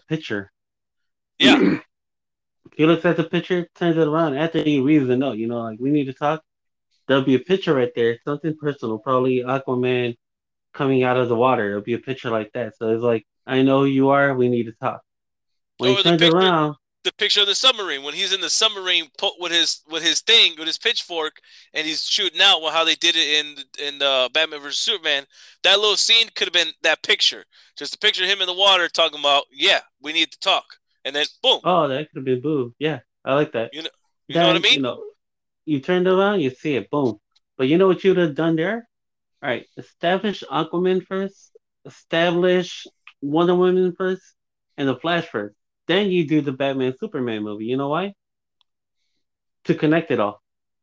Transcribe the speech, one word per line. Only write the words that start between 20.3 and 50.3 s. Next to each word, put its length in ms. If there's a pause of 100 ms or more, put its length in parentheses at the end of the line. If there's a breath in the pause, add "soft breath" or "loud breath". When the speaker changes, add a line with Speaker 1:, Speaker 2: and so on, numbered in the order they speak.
Speaker 2:
with 120
his 100
pitchfork, 640 (340 soft breath)
and 120
he's 180
shooting 360
out, 220
well, 100
how 120
they 100
did 220
it 280
in, 420
in, 160
uh, 280
Batman 300
versus 180
Superman, 480 (380 loud breath)
that 160
little 160
scene 400
could 100
have 80
been 180 (120)
that 180
picture. 420 (320 soft breath)
Just 200
a 20
picture 240
of 80
him 100
in 60
the 80
water 340
talking 300
about, 340
"Yeah, 280 (200)
we 140
need 180
to 60
talk." 260 (400)
And 120
then, 100 (160)
boom. 220
Speaker 1:
Oh, 240
that 200
could 100
have 60
been 180
boom. 360
Yeah, 220 (240)
I 100
like 200
that. 200
Speaker 2:
You 80
know, 60 (400)
you 80
know 100
what 40
I 20
Speaker 1:
Then, 100
Speaker 2:
mean? 120
Speaker 1:
you 80
know, 200 (640)
you 160
turned 260
around, 360
you 80
see 260
it, 140
boom. 280 (400)
But 80
you 100
know 120
what 160
you 60
would 80
have 180
done 180
there? 340 (540)
All 60
right, 180 (100)
establish 720
Aquaman 560
first, 520 (280)
establish 1040 (340)
Wonder 360
Woman 420
first, 240 (540)
and 120
the 60
Flash 320
first. 300 (320)
Then 240
you 160
do 140
the 100
Batman 480
Superman 420
movie. 220
You 120
know 120
why? 260 (1500)
To 100
connect 380
it 80
all. 200 (420)